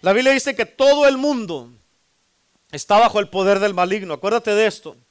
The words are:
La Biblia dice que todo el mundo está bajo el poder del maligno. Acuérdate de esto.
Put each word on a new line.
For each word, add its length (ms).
La 140
Biblia 180
dice 240
que 80
todo 420
el 120
mundo 520
está 280
bajo 220
el 80
poder 320
del 140
maligno. 400
Acuérdate 400
de 120
esto. 300